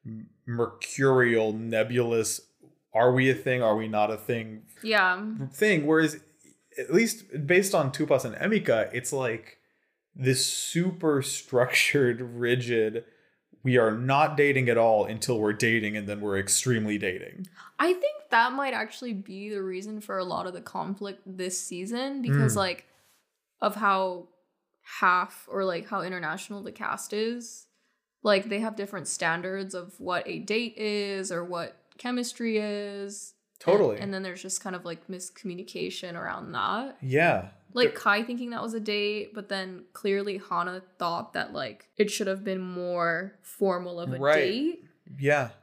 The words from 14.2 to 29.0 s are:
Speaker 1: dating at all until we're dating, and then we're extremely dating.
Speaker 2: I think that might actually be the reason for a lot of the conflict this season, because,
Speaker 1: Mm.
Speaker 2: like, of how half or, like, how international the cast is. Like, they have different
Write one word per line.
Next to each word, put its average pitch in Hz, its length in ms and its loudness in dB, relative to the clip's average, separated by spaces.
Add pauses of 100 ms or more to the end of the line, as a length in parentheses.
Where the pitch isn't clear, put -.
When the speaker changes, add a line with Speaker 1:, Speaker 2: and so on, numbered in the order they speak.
Speaker 1:
dating 135 320 4
at 117 80 4
all 110 280 6
until 110 340 -2
we're 104 140 4
dating, 107 440 2
and 101 100 -6
then 104 140 -6
we're 101 180 0
extremely 107 580 0
dating. 98 500 -6 (300)
Speaker 2:
I 339 160 2
think 554 220 -2 (140)
that 240 240 4
might 269 200 -2
actually 220 400 -6
be 196 360 -10
the 208 120 -6
reason 190 380 -8
for 196 180 -8
a 185 60 -4
lot 180 240 -4
of 180 60 -10
the 196 80 -14
conflict 196 640 -8
this 185 340 -6
season, 240 640 -6
because, 139 320 4
Speaker 1:
Mm. 208 40 0
Speaker 2:
like, 185 280 -2 (760)
of 208 140 0
how 190 540 0 (680)
half 180 520 2
or, 190 140 0
like, 175 240 -2
how 196 120 -4
international 180 600 -8
the - 80 -12
cast - 420 -6
is. 233 540 -6 (560)
Like, 202 260 4
they 202 100 -2
have 220 160 -4
different 196 320 -8